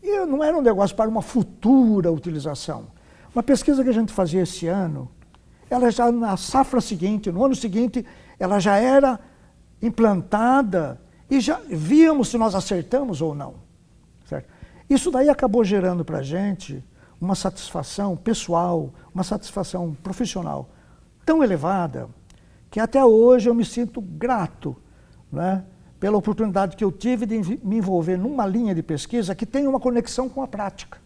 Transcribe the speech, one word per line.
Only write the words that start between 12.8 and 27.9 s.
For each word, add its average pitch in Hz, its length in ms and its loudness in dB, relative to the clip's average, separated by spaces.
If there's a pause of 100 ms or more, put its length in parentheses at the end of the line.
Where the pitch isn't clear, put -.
ou 156 140 -2
não. 135 200 -10 (720)
Certo? - 220 -10 (400)
Isso 277 220 2
daí 269 180 4
acabou 247 360 2
gerando 180 400 0
pra 156 180 -6
gente 151 600 -6 (360)
uma 185 140 -2
satisfação 185 840 -6
pessoal, 175 760 -2 (200)
uma 185 120 -2
satisfação 180 760 -6
profissional 117 680 -6 (560)
tão 320 180 4
elevada 160 680 -2 (600)
que - 80 -6
até 226 260 2
hoje 233 440 8
eu 240 60 4
me 233 100 2
sinto 240 360 -6
grato, 175 760 -6 (560)
né, 185 320 -4 (340)
pela 208 200 0
oportunidade 196 580 -2
que 220 80 -4
eu 190 80 0
tive 240 320 -2
de 214 120 -4
envi-, 214 280 -4
me 208 140 -2
envolver 185 400 0